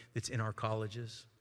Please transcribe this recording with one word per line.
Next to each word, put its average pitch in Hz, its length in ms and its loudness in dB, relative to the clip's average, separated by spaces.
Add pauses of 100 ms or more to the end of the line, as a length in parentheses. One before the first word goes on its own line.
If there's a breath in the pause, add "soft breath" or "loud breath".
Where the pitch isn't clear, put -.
(140 loud breath)
that's - 160 0
in 127 100 2
our 110 140 2
colleges. 110 720 -2 (140)